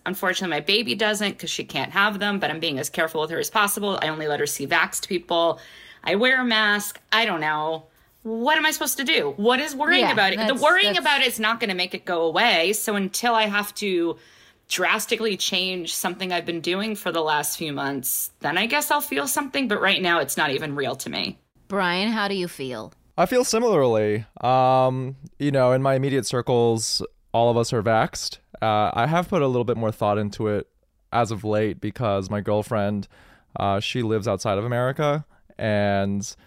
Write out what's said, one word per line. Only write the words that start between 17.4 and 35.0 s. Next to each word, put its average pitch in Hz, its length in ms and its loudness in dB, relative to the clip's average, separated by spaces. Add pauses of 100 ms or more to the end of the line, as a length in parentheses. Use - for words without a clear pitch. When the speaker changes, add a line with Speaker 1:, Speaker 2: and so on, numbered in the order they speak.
Speaker 1:
few 156 160 -6
months, 139 560 -4 (120)
then 147 160 -2
I 208 100 2
guess 285 240 -2
I'll 294 100 2
feel 277 260 -4
something. 277 400 -2
But 208 140 -2
right 185 200 2
now, 170 180 2
it's 139 180 -4
not 151 140 0
even 143 240 -4
real 135 220 -4
to - 120 -10
me. - 300 -6 (300)
Speaker 2:
Brian, 190 420 0
how 214 160 -2
do 196 80 -4
you 180 120 -2
feel? 123 460 -10 (240)
Speaker 3:
I 170 80 4
feel 247 180 4
similarly. 120 840 4 (160)
Um, 131 720 2 (240)
you 143 120 0
know, 127 200 4
in 131 100 4
my 135 140 4
immediate 135 320 2
circles, 117 760 2 (320)
all 117 160 4
of 117 80 2
us 117 160 0
are 117 80 0
vaxxed. 110 560 0 (240)
Uh, 107 320 2
I 117 140 2
have 170 220 0
put 180 120 2
a 139 60 4
little 123 180 2
bit 117 120 0
more 113 140 0
thought 104 260 0
into 107 300 -2
it 104 200 -2 (440)
as 117 200 0
of 101 120 -6
late 107 380 0
because 101 480 -2
my 104 120 -4
girlfriend, 104 640 -2 (480)
uh, 101 240 0
she 123 240 -2
lives 110 240 0
outside 98 300 0
of 107 80 -2
America, 139 600 0 (320)